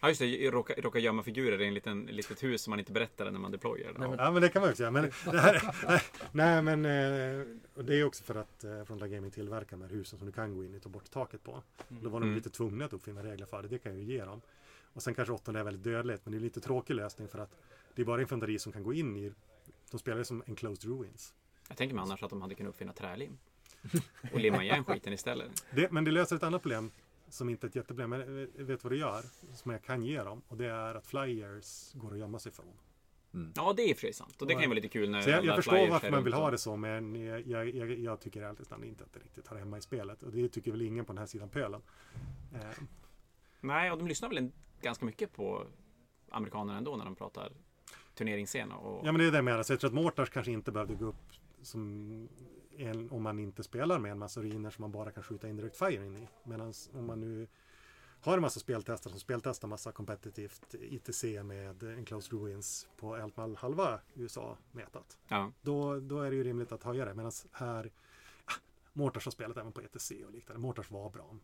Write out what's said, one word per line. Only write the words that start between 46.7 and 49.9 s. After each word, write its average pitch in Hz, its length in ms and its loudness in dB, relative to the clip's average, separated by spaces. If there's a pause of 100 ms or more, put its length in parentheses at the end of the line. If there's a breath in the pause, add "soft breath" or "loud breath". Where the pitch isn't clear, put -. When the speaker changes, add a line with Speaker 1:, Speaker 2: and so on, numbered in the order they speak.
Speaker 1:
ändå 131 180 -4
när 107 80 -6
de 92 100 -8
pratar - 380 -10 (600 loud breath)
turneringsscena 104 640 -2
och 101 300 -6
Speaker 3:
Ja, 156 60 4
men 165 80 6
det 165 60 10
är 165 40 8
det 151 80 6
jag 131 60 6
menar. 117 180 4
Så 139 100 2
jag 131 80 2
tror 139 100 4